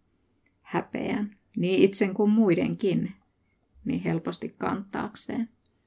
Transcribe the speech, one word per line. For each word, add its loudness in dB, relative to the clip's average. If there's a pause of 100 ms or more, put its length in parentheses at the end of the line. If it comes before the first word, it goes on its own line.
(640)
häpeän, -4 (200)
niin 2
itsen 4
kuin 2
muidenkin, 2 (720)
niin -2
helposti -4 (100)
kantaakseen. -4 (380)